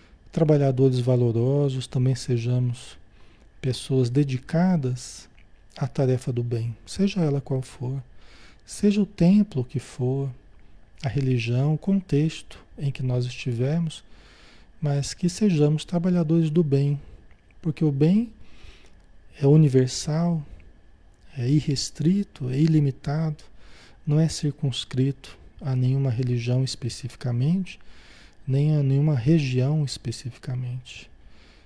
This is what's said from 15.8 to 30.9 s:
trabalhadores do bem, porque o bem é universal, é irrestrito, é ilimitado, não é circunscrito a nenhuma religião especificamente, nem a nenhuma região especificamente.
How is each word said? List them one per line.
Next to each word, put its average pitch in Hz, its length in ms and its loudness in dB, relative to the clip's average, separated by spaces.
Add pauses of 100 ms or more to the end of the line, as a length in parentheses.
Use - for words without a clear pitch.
trabalhadores 170 680 0
do 170 120 2
bem, 143 380 0 (600)
porque 160 240 -2
o 147 80 4
bem 185 400 2 (1080)
é 139 60 4
universal, 151 960 4 (920)
é 123 120 -4
irrestrito, 147 1000 0
é 131 100 -4
ilimitado, 156 840 0 (640)
não 151 120 2
é 160 100 4
circunscrito - 1080 -4 (240)
a 131 160 -4
nenhuma 131 340 0
religião 123 540 -2
especificamente, 127 1120 -4 (680)
nem 147 300 2
a 147 60 2
nenhuma 139 320 2
região 139 680 2
especificamente. 127 1300 -10 (540)